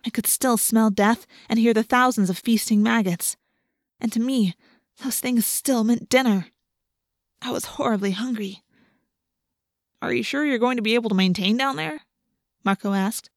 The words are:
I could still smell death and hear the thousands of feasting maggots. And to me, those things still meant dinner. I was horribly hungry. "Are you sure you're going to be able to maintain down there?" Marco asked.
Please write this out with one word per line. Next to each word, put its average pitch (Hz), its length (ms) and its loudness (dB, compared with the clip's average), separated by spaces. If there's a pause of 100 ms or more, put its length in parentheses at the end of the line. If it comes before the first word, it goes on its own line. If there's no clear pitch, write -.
I 240 40 -4
could - 180 -4
still - 300 0
smell 220 340 2
death 208 340 2 (240)
and 220 80 0
hear 233 160 4
the 220 80 2
thousands 247 480 2
of 180 80 -2
feasting 220 460 2
maggots. 214 540 0 (640)
And 226 120 -4
to - 80 -4
me, 233 340 0 (480)
those 262 180 -6
things 247 260 0
still 247 380 0
meant 233 260 0
dinner. 233 420 2 (920)
I 254 100 -10
was - 140 -6
horribly 202 460 -2
hungry. 208 520 -6 (1400)
"Are - 120 -4
you 240 80 -2
sure 277 240 -4
you're 269 140 0
going 247 180 0
to 226 60 -6
be 220 120 0
able 233 140 -2
to 202 60 0
maintain 190 420 2
down 269 180 -2
there?" 294 260 -8 (640)
Marco 196 300 -2
asked. 196 420 -4